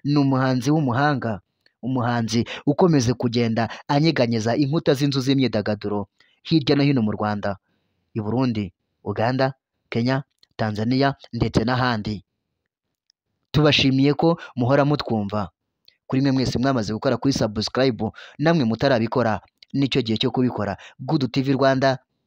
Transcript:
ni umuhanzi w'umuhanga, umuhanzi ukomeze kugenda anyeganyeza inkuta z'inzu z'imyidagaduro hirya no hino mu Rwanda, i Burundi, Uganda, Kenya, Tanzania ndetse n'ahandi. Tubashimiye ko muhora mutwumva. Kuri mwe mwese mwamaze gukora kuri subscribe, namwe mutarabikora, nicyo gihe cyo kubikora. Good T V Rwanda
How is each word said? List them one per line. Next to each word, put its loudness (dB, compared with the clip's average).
ni 0
umuhanzi 2
w'umuhanga, 0
umuhanzi 0
ukomeze 4
kugenda -2
anyeganyeza 2
inkuta 2
z'inzu -2
z'imyidagaduro -2
hirya 2
no 2
hino 2
mu 0
Rwanda, -4
i -4
Burundi, -2
Uganda, -2
Kenya, 0
Tanzania 0
ndetse 0
n'ahandi. -2
Tubashimiye 4
ko 0
muhora 4
mutwumva. -2
Kuri 0
mwe 2
mwese 0
mwamaze 0
gukora -2
kuri 0
subscribe, -2
namwe 2
mutarabikora, 0
nicyo 0
gihe -2
cyo 0
kubikora. -2
Good -2
T -2
V 0
Rwanda 2